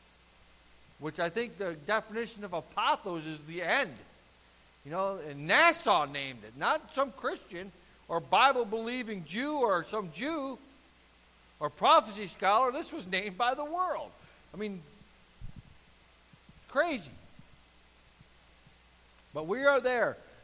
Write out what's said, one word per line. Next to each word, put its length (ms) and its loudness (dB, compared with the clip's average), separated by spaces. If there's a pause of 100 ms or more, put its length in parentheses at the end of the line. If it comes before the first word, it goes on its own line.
(1000)
which 200 -8
I 100 2
think 280 -4
the 160 -4
definition 680 -4
of 80 -10
apophos 760 -2
is 140 -8
the 220 -10
end. 320 0 (880)
You 60 -12
know, 260 -2 (100)
and 220 -8
NASA 640 4
named 320 -6
it, 140 -16
not 360 -2
some 180 0
Christian 600 -8 (360)
or 120 -2
Bible-believing 1080 2
Jew 320 -4
or 260 2
some 280 -6
Jew 480 -6 (1000)
or 120 -2
prophecy 560 4
scholar. 440 4
This 220 -6
was 140 -8
named 280 -2
by 200 2
the 100 -6
world. 460 -4 (420)
I 40 -12
mean, 260 -8 (1800)
crazy. 420 0 (2250)
But 140 -6
we 180 0
are 160 8
there. 360 2 (260)